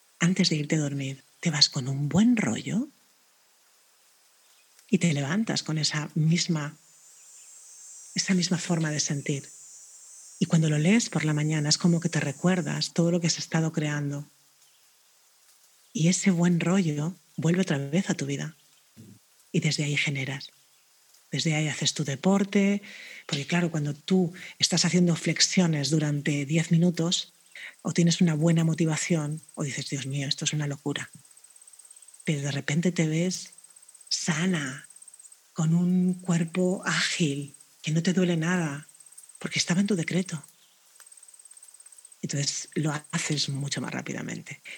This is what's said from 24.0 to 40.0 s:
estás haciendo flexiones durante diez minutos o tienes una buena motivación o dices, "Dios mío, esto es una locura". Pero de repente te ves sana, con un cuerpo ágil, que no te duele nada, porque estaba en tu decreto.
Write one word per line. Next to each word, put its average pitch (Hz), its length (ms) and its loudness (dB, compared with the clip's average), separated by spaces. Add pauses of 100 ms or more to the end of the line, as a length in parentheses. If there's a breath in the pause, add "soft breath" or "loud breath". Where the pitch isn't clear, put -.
estás - 260 2
haciendo 175 320 4
flexiones 156 760 0
durante 147 560 0
diez 160 240 0
minutos 170 600 2 (500 loud breath)
o 160 100 -4
tienes 170 280 4
una 165 140 4
buena 165 300 4
motivación 156 800 0 (120)
o 156 100 -6
dices, 139 260 -8
"Dios 135 160 -6
mío, 135 220 -4
esto - 160 -6
es - 80 -2
una 151 140 -2
locura". 143 440 -6 (1120)
Pero 147 180 -2
de 143 100 -2
repente 147 400 0
te 165 140 2
ves 165 480 -2 (540)
sana, 151 800 -2 (640)
con 160 220 2
un 180 400 4
cuerpo 180 720 0
ágil, 143 720 -2 (280)
que 156 100 -4
no 165 100 2
te 180 100 2
duele 175 240 2
nada, 160 520 -2 (500)
porque - 200 -6
estaba 175 220 0
en 202 60 2
tu 208 100 0
decreto. 165 480 -4 (1800)